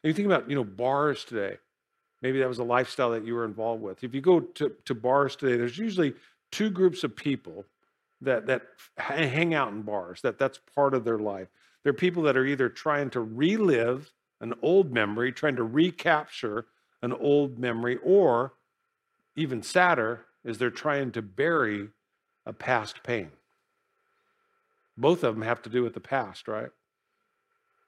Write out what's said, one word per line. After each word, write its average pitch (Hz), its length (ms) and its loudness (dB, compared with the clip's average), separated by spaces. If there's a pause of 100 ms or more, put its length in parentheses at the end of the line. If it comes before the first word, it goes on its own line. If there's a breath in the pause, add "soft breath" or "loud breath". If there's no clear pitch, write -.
And 156 80 0
you 160 40 0
think 202 140 0
about, 151 220 2
you 143 60 -2
know, 131 80 0
bars 131 600 0
today. 98 320 -6 (640)
Maybe 131 180 0
that 127 80 2
was 120 120 -4
a 123 40 -2
lifestyle 123 480 2
that 110 140 -4
you 117 80 -6
were 117 100 -2
involved 110 380 -4
with. 95 220 -10
If 123 120 -10
you 139 60 -4
go 175 180 8
to, - 340 -4 (120)
to 131 100 -2
bars 131 400 2
today, 127 220 2
there's 120 200 -2
usually 185 360 0 (380 soft breath)
two 214 180 0
groups 180 340 2
of 135 120 -4
people 123 500 -6 (560)
that, 123 240 0
that 127 160 0 (360)
h-, 143 320 -2
hang 160 240 0
out 127 200 0
in 107 80 -8
bars, 98 400 -8
that 120 160 0
that's 135 220 0 (140)
part 139 200 4
of 123 100 0
their 113 160 0
life. 98 300 -6 (340 soft breath)
They're 143 100 2
people 175 300 0
that 135 140 4
are 131 80 4
either 131 240 0
trying 147 400 -2
to 123 100 -4
relive 131 920 0 (260)
an 117 220 -8
old 165 320 4
memory, 113 400 0
trying 139 240 -2
to 120 60 -2
recapture 147 1040 0 (360)
an 123 100 -2
old 143 440 2
memory, 120 460 -2
or 135 500 4 (840)
even 127 280 -4
sadder 127 640 2 (200)
is 110 140 -6
they're 123 100 0
trying 139 420 -2
to 120 100 -6
bury 107 680 -2 (560)
a 120 80 -10
past 113 480 -2
pain. 104 300 -6 (1600)
Both 160 280 2
of 117 100 0
them 110 80 -6
have 117 220 -2
to 113 60 -14
do 123 120 0
with 117 140 -4
the - 40 -10
past, 117 480 -6
right? 110 220 -6 (1200)